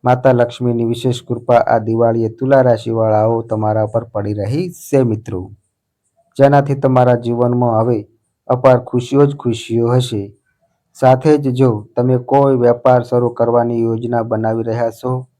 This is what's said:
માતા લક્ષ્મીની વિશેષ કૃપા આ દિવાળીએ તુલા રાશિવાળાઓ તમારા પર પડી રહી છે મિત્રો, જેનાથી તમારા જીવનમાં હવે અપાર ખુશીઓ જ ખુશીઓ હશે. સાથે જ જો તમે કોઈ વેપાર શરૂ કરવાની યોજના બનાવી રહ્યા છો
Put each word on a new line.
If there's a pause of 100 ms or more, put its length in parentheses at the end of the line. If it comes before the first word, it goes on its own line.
માતા
લક્ષ્મીની
વિશેષ
કૃપા
આ
દિવાળીએ
તુલા
રાશિવાળાઓ
તમારા
પર
પડી
રહી
છે
મિત્રો, (880)
જેનાથી
તમારા
જીવનમાં
હવે (400)
અપાર
ખુશીઓ
જ
ખુશીઓ
હશે. (580)
સાથે
જ
જો
તમે
કોઈ
વેપાર
શરૂ
કરવાની
યોજના
બનાવી
રહ્યા
છો (120)